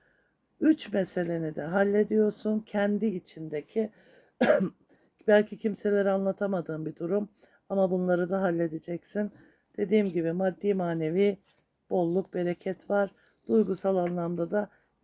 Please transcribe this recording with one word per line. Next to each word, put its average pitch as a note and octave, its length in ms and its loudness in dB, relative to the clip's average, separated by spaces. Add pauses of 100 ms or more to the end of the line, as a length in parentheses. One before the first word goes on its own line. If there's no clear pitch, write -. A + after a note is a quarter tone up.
(600)
Üç C4 320 2
meseleni E3+ 640 -2
de - 80 -8
hallediyorsun. G#3 1000 2
Kendi G#3 460 0
içindeki E3+ 840 -4 (500)
<clears throat> A#3+ 60 4 (800)
belki G#3 320 4
kimselere G3+ 520 0
anlatamadığın F#3+ 760 -2
bir D#3 100 -10
durum F#3+ 320 -4 (400)
ama F#3+ 220 2
bunları F3+ 400 0
da F#3+ 120 0
halledeceksin. E3+ 880 -4 (440)
Dediğim G3+ 320 2
gibi E3 240 -2
maddi F#3+ 420 0
manevi F3 640 0 (520)
bolluk, F3+ 440 -2
bereket F3 560 -6
var. G3+ 200 2 (380)
Duygusal G3 480 2
anlamda F3 540 -2
da G3+ 180 -2 (360)